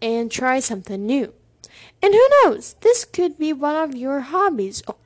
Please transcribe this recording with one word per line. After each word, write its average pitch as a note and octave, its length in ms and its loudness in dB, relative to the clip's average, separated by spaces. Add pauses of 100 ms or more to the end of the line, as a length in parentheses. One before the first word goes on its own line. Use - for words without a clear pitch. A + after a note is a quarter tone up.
and A#3 280 -4
try B3+ 300 -2
something G3+ 460 -6
new. B3 280 -4 (680)
And G4+ 120 4
who A#4+ 140 6 (160)
knows, B3+ 380 0
this A#4+ 240 4
could F4 320 -4
be D#4 160 -4
one D4 220 -4
of D#4 200 -4
your C4 240 -6
hobbies C4+ 680 -2
o-, - 200 -12